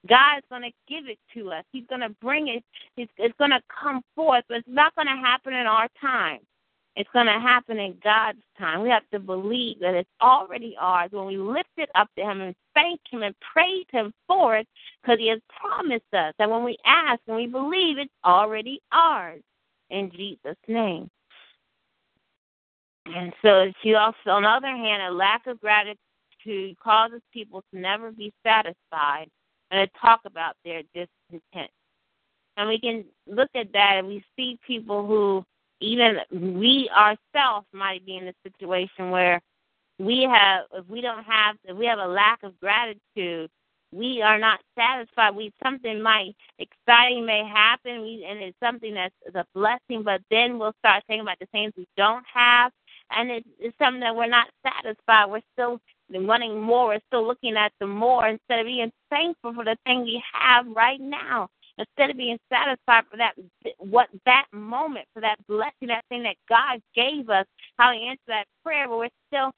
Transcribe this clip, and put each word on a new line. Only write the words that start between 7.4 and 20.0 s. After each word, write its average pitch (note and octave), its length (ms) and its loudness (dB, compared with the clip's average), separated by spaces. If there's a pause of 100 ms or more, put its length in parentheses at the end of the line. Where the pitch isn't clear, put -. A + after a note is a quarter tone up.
in G3 260 -6
God's A3 380 0 (160)
time. E3+ 240 -4
We A#3 80 0
have A3+ 220 2
to G#3 80 -6
believe G#3 600 -6
that F3+ 120 0
it's F3+ 160 -2 (100)
already A#3+ 600 2
ours F3+ 320 0
when G3 160 -8
we G3 100 -6
lift A#3 400 -4
it D#4 160 -8
up G#3 140 4 (100)
to F#3+ 60 -6
him G3 180 -6
and F#3 140 -10 (180)
thank E4+ 260 0 (120)
him A#3 100 -8
and G3+ 140 -6 (180)
praise F4+ 380 0
him A3+ 200 -2 (140)
for D#4+ 300 4
it, A3 120 -2 (360)
'cause A#3 160 4
he A3+ 80 0
has A3 200 0
promised E4+ 680 -6
us D#3 260 0
that G#3+ 100 2
when A3+ 140 0
we A#3+ 120 -4 (100)
ask C#4 420 4
and A3 80 -6
we A#3+ 100 -4
believe, C#4+ 540 -2
it's C#4 120 -10 (140)
already G#3+ 560 2 (100)
ours A#3 520 0 (480)
in F#3+ 180 -4